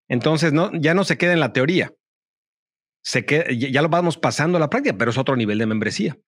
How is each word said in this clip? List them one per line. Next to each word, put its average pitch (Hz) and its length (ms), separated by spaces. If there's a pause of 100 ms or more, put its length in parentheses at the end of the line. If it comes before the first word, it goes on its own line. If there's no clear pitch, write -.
Entonces, 151 440
no, 170 220
ya 160 200
no 196 80
se 160 160
queda 175 140
en 165 80
la 127 120
teoría. 139 400 (1080)
Se - 240
que-, 143 320
ya, 135 100
ya 131 140
lo 165 60
vamos 170 280
pasando 156 420
a - 20
la 147 100
práctica, 262 260
pero 117 140
es 113 80
otro 131 160
nivel 107 240
de 113 80
membresía. 107 500 (120)